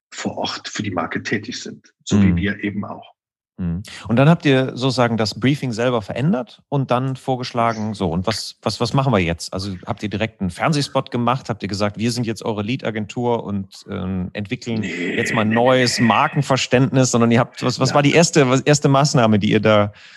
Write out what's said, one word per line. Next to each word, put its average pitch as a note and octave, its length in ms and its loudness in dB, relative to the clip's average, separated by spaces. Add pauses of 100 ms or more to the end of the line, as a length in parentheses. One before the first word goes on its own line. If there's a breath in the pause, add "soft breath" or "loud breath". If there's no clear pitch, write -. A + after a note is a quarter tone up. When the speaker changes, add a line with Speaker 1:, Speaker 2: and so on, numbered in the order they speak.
(100)
Speaker 1:
vor - 280 -8
Ort - 280 -6
für - 160 -8
die G#2 80 -6
Marke F2 320 -6
tätig - 400 -6
sind, - 300 -18 (100)
so G#2 200 2
wie F#2 100 6
Speaker 2:
Mhm. F2 60 2
Speaker 1:
wir G2 260 -4
eben G2+ 200 -6
auch. - 300 -16 (440)
Speaker 2:
Mhm. F2 240 -4 (240 loud breath)
Und A2+ 100 0
dann C#3 120 6
habt E3+ 180 4
ihr C3 300 2
sozusagen A#2+ 400 0
das G#2+ 220 -2
Briefing C3 340 0
selber A#2 280 -2
verändert F#3+ 680 -4
und C#3 220 -2
dann B2+ 260 0
vorgeschlagen, A#2 760 -2
so, F#2 160 -2
und F2 180 -2
was, - 360 -6
was, - 180 -4
was A#2+ 140 -2
machen C3+ 180 2
wir G#2 60 4
jetzt? E2+ 340 -2
Also F#2+ 320 -8
habt - 180 -8
ihr G#2 60 -4
direkt G#2+ 320 -6
einen F#2+ 100 -2
Fernsehspot C3+ 600 -2
gemacht? A#2+ 380 -2
Habt A2+ 140 -6
ihr G2+ 60 -6
gesagt, G2+ 300 -4
„Wir A#2 140 -2
sind A#2 120 -4
jetzt A2 200 -6
eure G#2 180 -4
Lead-Agentur A#2 840 -4
und, G2 460 -8
ähm, F#2 420 -6
entwickeln A2 480 -6
Speaker 1:
Nee, F2 360 -6
Speaker 2:
jetzt - 180 -2
mal A2 80 2
ein G#2+ 60 0
Speaker 1:
nee, A2 80 2
Speaker 2:
neues B2 420 4
Speaker 1:
nee. B2 80 2
Speaker 2:
Markenverständnis“, C3 1040 2
sondern A#2 220 4
ihr A#2 80 6
habt, - 220 -4
was, B2+ 180 -2
was C3 100 2
Speaker 1:
Nein. - 60 2
Speaker 2:
war D3 60 6
die C#3 120 2
erste, D#3 340 4
was, B2+ 140 4
erste D3 260 2
Maßnahme, C3+ 500 4
die G#2+ 120 0
ihr A2 100 4
da G#2 320 4 (240 loud breath)